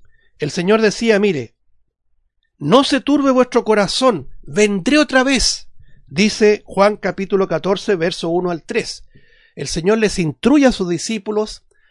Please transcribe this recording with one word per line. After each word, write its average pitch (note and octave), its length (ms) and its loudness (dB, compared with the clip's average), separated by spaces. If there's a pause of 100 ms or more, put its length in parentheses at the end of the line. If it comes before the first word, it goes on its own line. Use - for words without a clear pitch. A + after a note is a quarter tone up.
(400)
el D3 120 -4
Señor G3+ 300 0
decía, A3 380 2
"Mire, E3 360 -2 (1000)
no G3+ 260 2
se C4+ 160 0
turbe C#4 320 2
vuestro B3 320 2
corazón, G#3 640 0 (120)
vendré G3+ 560 0
otra C4+ 260 2
vez", - 460 -2 (380)
dice G#3 580 2
Juan G3+ 320 0
capítulo G3 500 -2
catorce, F#3+ 480 -2
verso E3+ 340 -4
uno F3+ 220 -2
al E3 120 -8
tres. - 420 -8 (500)
El C#3+ 120 -10
Señor G3 320 0
les G3+ 200 -2
instruye B3 460 2
a B3 60 4
sus F3+ 180 -6
discípulos G#3+ 760 -6 (260)